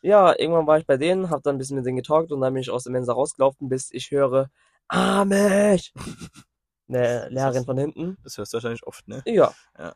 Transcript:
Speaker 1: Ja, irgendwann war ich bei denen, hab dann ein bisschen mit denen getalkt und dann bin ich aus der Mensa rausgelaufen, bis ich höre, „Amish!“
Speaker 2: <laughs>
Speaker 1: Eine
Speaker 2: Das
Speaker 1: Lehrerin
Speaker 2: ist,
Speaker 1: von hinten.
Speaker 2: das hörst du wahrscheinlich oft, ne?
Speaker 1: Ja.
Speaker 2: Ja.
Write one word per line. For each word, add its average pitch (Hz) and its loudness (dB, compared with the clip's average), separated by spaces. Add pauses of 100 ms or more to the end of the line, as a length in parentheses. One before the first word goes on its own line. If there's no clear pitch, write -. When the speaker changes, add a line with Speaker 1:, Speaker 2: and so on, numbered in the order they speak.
Speaker 1:
Ja, 196 8
irgendwann 160 2
war 156 6
ich 160 0
bei 139 4
denen, 180 0
hab 143 -4
dann 143 0
ein - -6
bisschen 131 -8
mit 131 -4
denen 127 -2
getalkt 156 0
und 143 -6
dann 131 0
bin 131 -4
ich 127 -8
aus 123 -6
der 123 -8
Mensa 123 -2
rausgelaufen, 135 -2
bis 131 -6
ich - -12
höre, 135 0 (380)
„Amish!“ 196 2
Speaker 2:
<laughs> - -18 (400)
Speaker 1:
Eine 120 0
Speaker 2:
Das - -12
Speaker 1:
Lehrerin 131 -2
Speaker 2:
ist, 127 -4
Speaker 1:
von 131 -4
hinten. 156 -6
Speaker 2:
das - -16
hörst 104 -10
du - -6
wahrscheinlich 117 -6
oft, - -18
ne? 117 -12
Speaker 1:
Ja. 208 4 (240)
Speaker 2:
Ja. 82 -16